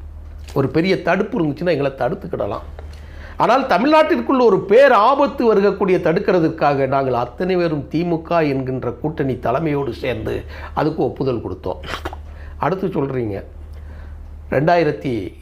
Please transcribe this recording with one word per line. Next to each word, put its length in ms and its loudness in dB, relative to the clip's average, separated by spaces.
ஒரு 140 2
பெரிய 340 0
தடுப்பு 380 0
இருந்துச்சுன்னா 360 0
எங்களை 220 0
தடுத்துக்கிடலாம். 680 -4
ஆனால் 300 4
தமிழ்நாட்டிற்குள் 720 4
ஒரு 200 6
பேர் 320 8
ஆபத்து 600 4
வருகக்கூடிய 460 4
தடுக்கிறதுக்காக 840 2
நாங்கள் 260 0
அத்தனை 440 -2
பேரும் 320 0
தி 160 -2
மு 180 -2
க 220 2
என்கின்ற 460 -2
கூட்டணி 480 -4
தலைமையோடு 540 0
சேர்ந்து 500 -4
அதுக்கு 280 0
ஒப்புதல் 440 -2
கொடுத்தோம். 340 -8
அடுத்து 280 -2
சொல்றீங்க, 560 -4
ரெண்டாயிரத்தி 920 0